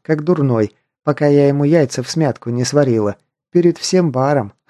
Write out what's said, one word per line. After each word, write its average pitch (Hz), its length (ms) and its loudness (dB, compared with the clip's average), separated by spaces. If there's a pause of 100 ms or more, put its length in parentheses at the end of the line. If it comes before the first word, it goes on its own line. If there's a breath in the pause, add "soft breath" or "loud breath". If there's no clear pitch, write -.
как 151 200 -4
дурной, 139 520 0 (280)
пока 147 240 -2
я 143 220 4
ему 143 160 0
яйца 143 380 0
в 123 60 -12
смятку 143 420 -4
не 123 140 -2
сварила. 117 520 0 (340)
Перед 170 260 2
всем 175 360 -2
баром. 131 400 -2 (180)